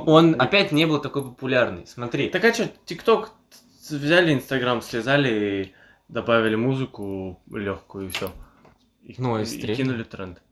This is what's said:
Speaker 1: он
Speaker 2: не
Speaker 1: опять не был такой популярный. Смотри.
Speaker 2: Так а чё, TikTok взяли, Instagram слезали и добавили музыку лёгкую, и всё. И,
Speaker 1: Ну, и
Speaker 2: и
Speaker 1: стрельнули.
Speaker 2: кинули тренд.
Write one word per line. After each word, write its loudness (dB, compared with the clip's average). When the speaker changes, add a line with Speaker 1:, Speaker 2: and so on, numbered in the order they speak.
Speaker 1:
он 8
Speaker 2:
не 4
Speaker 1:
опять 2
не 4
был 0
такой -6
популярный. -2
Смотри. -4
Speaker 2:
Так -2
а 6
чё, -2
TikTok 0
взяли, 2
Instagram 0
слезали 0
и -20
добавили 2
музыку -4
лёгкую, -8
и -12
всё. -6
И, -20
Speaker 1:
Ну, -2
и -2
Speaker 2:
и -2
Speaker 1:
стрельнули. -6
Speaker 2:
кинули -2
тренд. -14